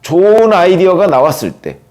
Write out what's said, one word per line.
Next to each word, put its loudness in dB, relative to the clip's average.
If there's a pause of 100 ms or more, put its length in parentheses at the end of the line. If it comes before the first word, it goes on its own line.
좋은 0
아이디어가 0
나왔을 -2
때 -16 (120)